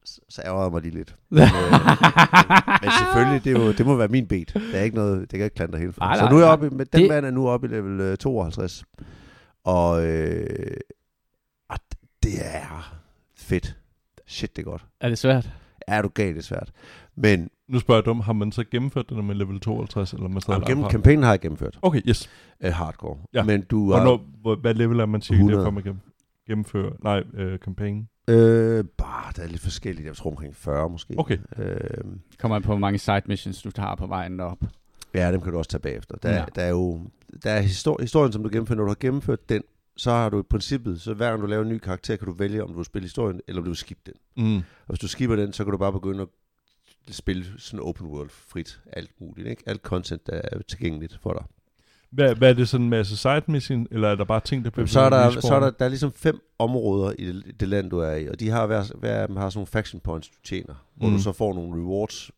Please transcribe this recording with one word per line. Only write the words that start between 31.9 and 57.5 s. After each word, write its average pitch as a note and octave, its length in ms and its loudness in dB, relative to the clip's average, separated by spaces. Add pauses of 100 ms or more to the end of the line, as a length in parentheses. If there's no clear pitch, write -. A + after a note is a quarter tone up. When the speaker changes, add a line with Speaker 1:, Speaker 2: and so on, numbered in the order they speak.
Speaker 2:
Kommer A2+ 160 0
an G#2 60 -2
på, G2+ 60 -4
hvor G#2 100 0
mange G2+ 220 0
side G2+ 260 0
missions, G2 360 -8
du G#2 100 -12
tager G2 240 -6
på F#2+ 120 -8
vejen F#2 320 -8
op. F2+ 180 -8 (560)
Speaker 1:
Ja, F2+ 180 2
dem F#2 100 0
kan F2 100 -6
du E2+ 60 -4
også D#2+ 120 -4
tage - 120 -4
bagefter. A#1+ 360 -8
Der, - 180 -2
Speaker 2:
Ja. D#2+ 100 -2 (100)
Speaker 1:
der F#2 60 -4
er F2 80 0
jo, F2 300 -2 (440)
der G#2 80 -2
er G#2+ 100 2
histor-, G2+ 400 0
historien, C3 320 2
som G#2+ 100 -4
du A2 80 -4
gennemfører, A2+ 260 -2
når G#2+ 60 0
du G2+ 60 0
har G#2 100 -2
gennemført C3 500 -4
den, G#2+ 120 0 (360)
så B2 140 -2
har A#2 180 2
du G2+ 100 -2
i F#2+ 100 -4
princippet, A2+ 520 -4
så A2 120 -8
hver A2+ 160 -2
gang A2 120 -4
du G#2 60 -4
laver G#2+ 160 -2
en A2 60 -4
ny A2+ 80 -4
karakter, F#2+ 380 -6
kan F#2+ 120 -8
du F#2 60 -8
vælge, G2+ 300 -4
om F2+ 60 -10
du E2+ 60 -14
vil E2+ 100 -8
spille F#2+ 200 -10
historien, F#2+ 420 -6
eller F2+ 140 -8
om - 40 -8
du F2 40 -6
vil E2+ 80 -8
skippe - 280 -18
den. - 400 -8
Speaker 3:
Mm. A2 120 2
Speaker 1:
Og F2+ 60 -2 (240)
hvis F#2 120 -8
du G2+ 80 -8
skipper A#2 280 -2
den, G#2 180 -2
så G#2+ 100 -8
kan G2+ 80 -4
du G2 60 -2
bare G2 160 0
begynde G2 280 -6
at F#2 60 -8 (840)
spil F#2 360 -6 (100)
sådan - 220 -14
open E2 280 -8
world D2 220 -10
frit, - 500 -14 (140)
alt - 180 -14 (100)
muligt, - 260 -14
ikke? A#2 180 -12
Alt G2 160 -8
content, F2+ 460 -6
der E2+ 160 -6
er - 240 -8
tilgængeligt E2 540 -8
for F#2 120 -6
dig. - 100 -8 (680)
Speaker 3:
Hvad, C3 240 4
hvad B2+ 140 8
er B2+ 40 8
det A#2+ 160 2
sådan B2 140 2
en A#2+ 60 2
masse G#2+ 280 0
side C#3+ 300 2
mission, C3+ 440 -2
eller A2 180 0
er G#2 60 2
der G2+ 80 -2
bare A2 160 0
ting, C3+ 260 -4
der A#2 60 -2
bliver A#2 100 -4
Speaker 1:
Jamen, A2+ 60 0
så C3+ 120 4
er C3+ 100 8
Speaker 3:
ved C3 80 6
at B2+ 40 6
Speaker 1:
der, B2 60 8
Speaker 3:
respawne? A#2+ 200 2
Speaker 1:
så B2+ 80 6
er C#3 40 6
der, C3+ 100 4
der B2+ 160 -2
er B2+ 40 2
ligesom C3+ 220 -2
fem - 280 -2 (200)
områder G#2+ 600 0
i F#2 60 -8
det, F#2 340 -10